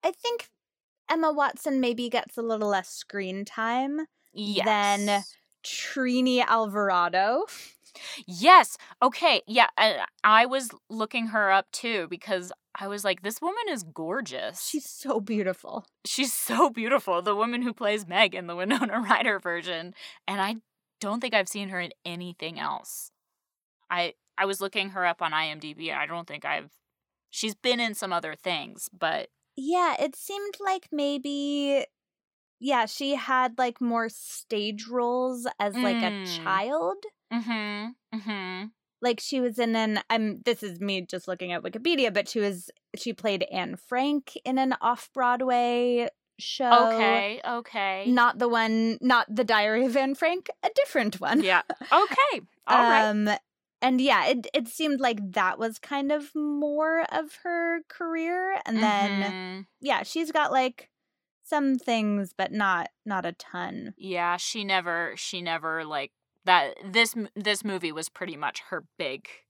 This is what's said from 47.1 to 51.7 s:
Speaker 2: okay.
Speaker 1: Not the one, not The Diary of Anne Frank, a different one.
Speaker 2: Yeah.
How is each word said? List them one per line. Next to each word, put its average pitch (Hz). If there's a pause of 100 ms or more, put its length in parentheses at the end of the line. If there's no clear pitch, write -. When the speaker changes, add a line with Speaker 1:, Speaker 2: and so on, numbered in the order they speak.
Speaker 2:
okay. 202
Speaker 1:
Not 240
the 240
one, 226
not 240
The 240
Diary 214
of 240
Anne 269
Frank, 349 (140)
a 370
different 240
one. 233
Speaker 2:
Yeah. 185 (300)